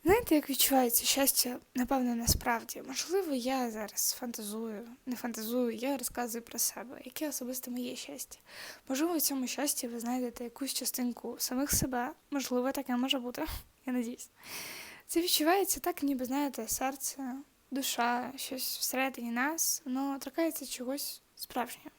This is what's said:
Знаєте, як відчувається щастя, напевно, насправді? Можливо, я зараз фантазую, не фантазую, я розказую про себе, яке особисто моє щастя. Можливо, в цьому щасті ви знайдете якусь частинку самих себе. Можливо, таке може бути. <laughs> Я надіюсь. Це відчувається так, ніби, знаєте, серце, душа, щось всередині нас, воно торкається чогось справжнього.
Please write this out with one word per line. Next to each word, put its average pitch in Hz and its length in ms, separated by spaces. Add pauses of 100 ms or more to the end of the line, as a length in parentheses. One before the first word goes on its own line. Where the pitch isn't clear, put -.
Знаєте, 359 280
як 294 140
відчувається 254 560
щастя, 262 540 (160)
напевно, 254 400
насправді? 233 720
Можливо, 330 460
я 254 380
зараз - 480
фантазую, 220 680 (180)
не 247 100
фантазую, 233 600
я 262 220
розказую 240 460
про 233 160
себе, - 460
яке 302 240
особисто 254 420
моє 247 240
щастя. - 440 (480)
Можливо, 320 300
в 285 40
цьому 269 260
щасті 269 400
ви 233 120
знайдете 240 440
якусь 254 300
частинку 240 680
самих 262 320
себе. 254 420 (180)
Можливо, 254 400
таке 269 240
може 262 240
бути. 247 260 (200)
<laughs> - 200
Я 254 80
надіюсь. 247 360 (760)
Це 339 140
відчувається 349 580
так, 349 240
ніби, 269 220
знаєте, 254 420
серце, 269 680 (360)
душа, 240 640
щось - 420
всередині 254 540
нас, 277 540
воно 269 340
торкається 311 460
чогось 262 560 (140)
справжнього. - 640